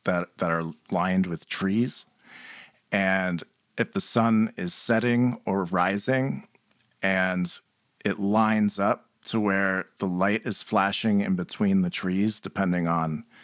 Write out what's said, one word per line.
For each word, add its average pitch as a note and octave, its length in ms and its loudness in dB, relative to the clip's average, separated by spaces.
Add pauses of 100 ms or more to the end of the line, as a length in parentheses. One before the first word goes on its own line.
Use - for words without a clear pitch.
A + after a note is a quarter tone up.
that, F2+ 240 -2 (100)
that F2 140 0
are E2 180 -2 (220)
lined F#2 340 2
with E2+ 220 -8
trees. - 560 -2 (880)
And F#2+ 500 0 (340)
if - 160 -2
the G2 80 -2
sun A2+ 560 2
is F2+ 160 -4
setting A#2+ 760 0
or G2 180 0
rising G2 800 0 (560)
and F#2 560 0 (460)
it G2+ 160 -2
lines G#2+ 580 2
up G2+ 300 0 (160)
to A2+ 160 -2
where G2 460 0 (120)
the G2+ 80 -2
light F#2+ 380 0
is A2 180 -6
flashing G2+ 600 2
in G2 120 0
between F#2+ 480 0
the F2 80 0
trees, G2 480 -2
depending F2 480 -2
on E2 380 -2 (200)